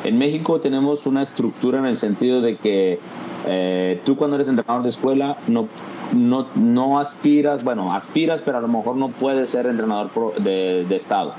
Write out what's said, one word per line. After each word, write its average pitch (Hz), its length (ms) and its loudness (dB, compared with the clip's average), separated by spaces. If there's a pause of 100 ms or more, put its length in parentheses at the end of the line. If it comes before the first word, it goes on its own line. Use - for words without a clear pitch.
en 107 140 2
México 156 440 2
tenemos 143 440 0
una 135 160 2
estructura 127 580 -2
en 135 60 0
el 120 120 0
sentido 123 440 0
de 117 140 2
que, 95 440 2 (480)
eh, 92 580 0
tú 139 120 4
cuando 143 200 0
eres 139 100 0
entrenador 123 340 0
de 123 80 0
escuela 135 480 0 (100)
no, 117 200 0 (460)
no, 123 420 4
no 123 440 4
aspiras, 147 640 2
bueno, 104 300 -2
aspiras, 156 500 0
pero 131 140 0
a 117 40 -2
lo 117 60 -2
mejor 117 280 0
no 135 140 -2
puedes 131 420 0
ser 123 160 0
entrenador 110 420 0
pro-, 113 300 -2
de, 92 500 0
de 98 60 2
estado 90 440 -2